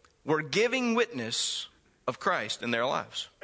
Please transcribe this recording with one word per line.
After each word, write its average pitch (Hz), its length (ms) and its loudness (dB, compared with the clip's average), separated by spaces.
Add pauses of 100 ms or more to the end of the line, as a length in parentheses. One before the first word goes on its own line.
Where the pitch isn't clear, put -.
(240)
were 151 180 2
giving 233 520 2
witness 127 720 0 (400)
of 127 140 -2
Christ 135 420 0
in 117 80 -2
their 117 160 2
lives. - 420 -4 (160)